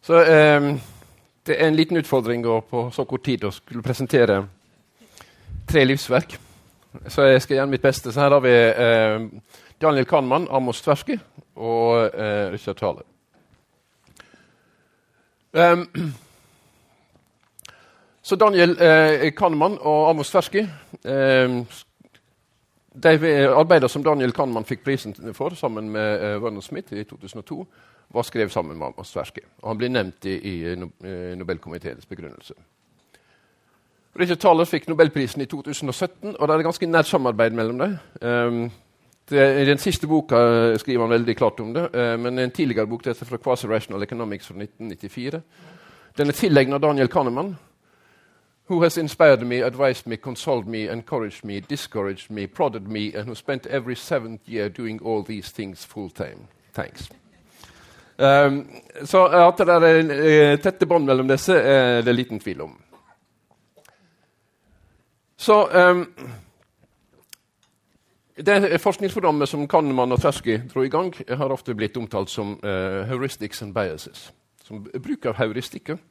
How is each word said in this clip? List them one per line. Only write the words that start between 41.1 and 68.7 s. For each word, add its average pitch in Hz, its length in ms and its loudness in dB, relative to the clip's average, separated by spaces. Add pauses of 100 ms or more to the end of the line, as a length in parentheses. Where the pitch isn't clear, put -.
veldig 117 260 0
klart 113 240 -2
om 113 140 -10
det, 165 200 -6
eh, 117 220 -2
men 123 220 -6
en 127 120 -2
tidligere 113 380 -2
bok, 117 140 -10
dette 117 240 -8
fra 120 100 -10
Quasi-Rational 107 680 -4
Economics 107 440 -10
fra 87 100 -20
nitten 104 320 -16
nittifire, 123 540 -12 (720)
den 143 120 0
er 143 40 -2
tilegnet 139 480 2
Daniel 143 280 2
Kahneman, 147 500 -4 (1120)
who 175 100 0
has 165 160 2
inspired 147 460 4
me, 123 180 -4
advised 127 460 -2
me, 113 100 -8
consoled 120 500 -6
me, 110 220 -8
encouraged 113 560 -10
me, 101 160 -10
discouraged 98 680 -10
me, 104 160 -10
prodded 110 420 -6
me, 107 260 -8
and 107 140 -10
who 117 60 -12
spent 135 320 -10
every 127 280 -6
seventh 113 540 -8
year 104 220 -6
doing 110 340 -10
all 110 180 -4
these 101 300 -12
things 98 320 -14
full 101 240 -14
time. 69 400 -14 (240)
Thanks. - 380 -14 (1120)
Ehm, 139 460 4 (380)
så 185 260 4
at 175 280 6
det 190 100 2
er, 170 160 6 (260)
eh, 147 460 6
tette 180 300 0
bånd 160 200 2
mellom 131 220 2
disse, 139 260 2
er 127 480 4
det 120 140 2
liten 117 240 -6
tvil 87 220 -10
om. 78 100 -14 (2750)
Så, 214 340 4
ehm, 180 420 4 (2250)
det 185 460 2